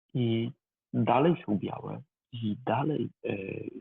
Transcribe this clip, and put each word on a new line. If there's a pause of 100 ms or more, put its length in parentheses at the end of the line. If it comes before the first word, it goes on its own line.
(160)
i (420)
dalej
są
białe, (300)
i (100)
dalej, (140)
e, (460)